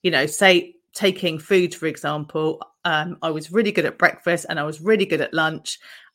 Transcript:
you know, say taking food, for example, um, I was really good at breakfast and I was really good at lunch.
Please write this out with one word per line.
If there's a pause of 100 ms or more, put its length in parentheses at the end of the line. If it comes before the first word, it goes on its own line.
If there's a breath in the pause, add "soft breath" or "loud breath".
you
know,
say (180)
taking
food,
for
example, (240)
um,
I
was
really
good
at
breakfast
and
I
was
really
good
at
lunch. (360 loud breath)